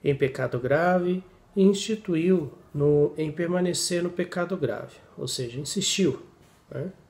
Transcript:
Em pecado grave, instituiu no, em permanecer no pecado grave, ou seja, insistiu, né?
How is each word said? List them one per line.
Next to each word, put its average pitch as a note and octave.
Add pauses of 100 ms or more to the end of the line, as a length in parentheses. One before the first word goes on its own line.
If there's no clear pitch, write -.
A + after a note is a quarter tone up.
Em C#3+
pecado C3
grave, F3+ (320)
instituiu F#3+ (180)
no, D3
em D#3
permanecer F3
no F3
pecado F3
grave, A#2+ (180)
ou C3
seja, B2+
insistiu, F#3 (480)
né? D3+ (200)